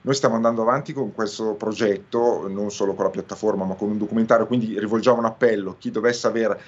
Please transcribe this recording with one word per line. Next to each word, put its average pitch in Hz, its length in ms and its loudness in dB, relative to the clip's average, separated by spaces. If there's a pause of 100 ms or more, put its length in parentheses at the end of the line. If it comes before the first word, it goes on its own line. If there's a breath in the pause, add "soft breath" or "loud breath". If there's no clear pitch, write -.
Noi 127 120 -2
stiamo 131 220 2
andando 113 260 2
avanti 135 320 0
con 131 200 -4
questo 110 420 -4
progetto, 107 920 0
non 101 240 -4
solo 98 220 -2
con 98 120 0
la 95 60 2
piattaforma, 95 540 -2
ma 92 80 -4
con 104 160 -4
un 107 80 -2
documentario, 110 480 2
quindi 110 340 -2
rivolgiamo 110 380 2
un 113 80 -2
appello: 107 540 0
chi 123 100 -8
dovesse 117 380 0
aver 110 280 0 (120)